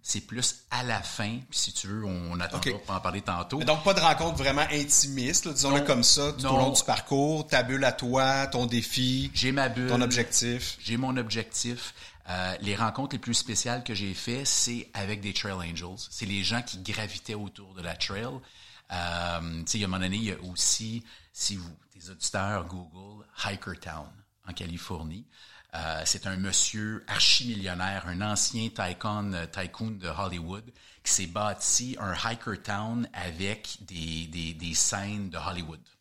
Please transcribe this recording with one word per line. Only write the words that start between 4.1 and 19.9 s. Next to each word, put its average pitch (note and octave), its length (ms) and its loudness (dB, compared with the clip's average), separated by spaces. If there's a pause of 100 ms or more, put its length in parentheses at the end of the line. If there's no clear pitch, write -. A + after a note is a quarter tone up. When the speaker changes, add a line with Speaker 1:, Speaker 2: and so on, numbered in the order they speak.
Speaker 2:
vraiment C#3 340 4
intimiste, C#3+ 760 4
là, D#3+ 80 -2
disons-le C#3 260 4
Speaker 1:
Non. C#3+ 60 2
Speaker 2:
comme B2+ 180 6
ça, C#3+ 300 6
tout C3 100 -6
Speaker 1:
Non. C3+ 120 4
Speaker 2:
au - 20 8
long C3 140 6
du - 120 4
parcours, C#3+ 640 2
ta B2+ 160 6
bulle C3+ 220 2
à A#2+ 80 8
toi, C3+ 540 4
ton B2 180 0
défi, B2+ 680 2
Speaker 1:
J'ai B2+ 200 4
ma C3+ 160 4
bulle. B2+ 180 0
Speaker 2:
ton B2 140 4
objectif. A#2+ 800 2
Speaker 1:
J'ai A#2 160 0
mon C3 180 0
objectif. A#2 760 -2 (340)
Euh, F#2 320 -2
les G2+ 160 0
rencontres C3 400 0
les G#2 40 -4
plus A#2+ 140 -4
spéciales A#2+ 520 0
que A#2+ 80 -4
j'ai G2 200 -2
fait, B2+ 300 -4
c'est - 500 0
avec G#2 280 -4
des G2+ 100 -4
trail G2 220 -2
angels. F2 420 -6 (140)
C'est - 160 -8
les G2 180 0
gens A2+ 180 0
qui F#2+ 180 -8
gravitaient G2+ 560 -6
autour G2 380 -10
de F#2 80 -12
la E2+ 140 -6
trail. G2+ 320 -4 (640)
Euh, F2 480 -2 (220)
tu - 100 -6
sais, A#2 60 0
il G#2 40 0
y - 40 2
a - 20 0
un - 20 0
moment F#2 140 0